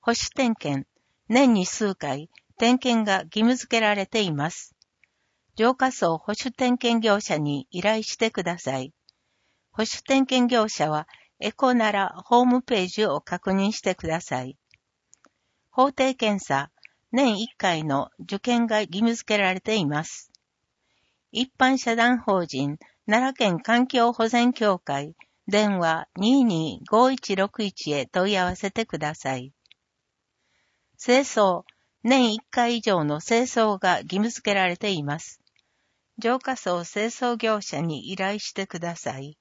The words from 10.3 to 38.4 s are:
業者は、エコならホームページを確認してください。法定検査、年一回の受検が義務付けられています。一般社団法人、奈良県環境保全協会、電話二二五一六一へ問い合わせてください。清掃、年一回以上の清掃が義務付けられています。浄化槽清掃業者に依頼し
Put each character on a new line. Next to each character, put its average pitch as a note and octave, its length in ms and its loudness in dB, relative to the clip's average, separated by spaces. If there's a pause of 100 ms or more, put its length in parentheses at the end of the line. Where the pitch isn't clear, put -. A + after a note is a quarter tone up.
業 A3 160 2
者 D#3 220 -2
は、 D3+ 160 -4 (320)
エ G#3+ 140 -6
コ B3+ 220 0
な A3 180 2
ら G3 220 -2 (100)
ホ A#3+ 180 4
ー - 40 6
ム B3 160 4
ペ - 220 0
ー F3+ 40 -6
ジ G#3+ 160 -2
を D#3 160 0
確 - 300 -6
認 G3 220 2
し - 100 -10
て F#3 120 -2
く - 120 -10
だ D#3+ 160 -2
さ B2+ 200 -6
い。 C3 140 -12 (1120)
法 C4+ 220 2
定 C4 220 0
検 G#3 280 0
査、 C#3 280 -2 (420)
年 A#3 280 2
一 A3+ 160 -10
回 E3 280 0
の C#3 340 -2
受 F#3+ 200 -8
検 A#3 280 0
が A3 140 0
義 F#3+ 200 -4
務 A#3 140 2
付 - 200 -4
け G#3 40 2
ら F#3 140 2
れ F#3 80 -4
て A3 160 -2
い G3 80 0
ま D3 200 -2
す。 - 280 -18 (1000)
一 B3+ 280 -4
般 C4 180 4
社 A#3+ 180 -2
団 A#3 240 2
法 F#3+ 280 0
人、 C#3+ 320 -4 (280)
奈 B3 260 2
良 - 20 -8
県 F#3+ 260 0
環 A#3+ 260 2
境 A#3+ 280 2
保 A3+ 140 0
全 A#3+ 260 2
協 G3+ 240 2
会、 D3 360 -6 (320)
電 G3+ 320 2
話 E3 380 -2
二 A#3+ 280 4
二 D#3+ 440 0
五 B3 220 4
一 A#3+ 260 -4
六 G3 260 -2
一 F#3 300 -6
へ C3+ 140 -2
問 F#3+ 260 0
い G3+ 60 0
合 F3+ 80 2
わ F3+ 100 -4
せ G3 140 -6
て A3+ 160 -4
く D#3+ 120 -8
だ D3+ 160 -4
さ C3+ 220 -6
い。 B2+ 160 -12 (1500)
清 B3 220 2
掃、 G3 440 0 (380)
年 B3 300 4
一 A3+ 80 -6 (100)
回 A#3+ 280 0
以 - 20 -4
上 F#3+ 240 0
の D3 160 -2
清 A#3 220 0
掃 A3 360 0
が F3+ 200 2
義 D#3 100 -10
務 G#3 220 -2
付 - 220 -4
け - 20 2
ら F#3+ 120 2
れ F3 120 -2
て G#3 120 -4
い E3+ 120 -2
ま C#3+ 160 -4
す。 - 220 -18 (760)
浄 A#3 220 0
化 C4 180 -6
槽 F3+ 280 -2
清 G#3 220 -4
掃 A#3+ 300 -4
業 A3 240 -2
者 D#3 220 -6
に D#3+ 280 -6
依 F#3+ 60 -8
頼 G3 220 -4
し - 160 -10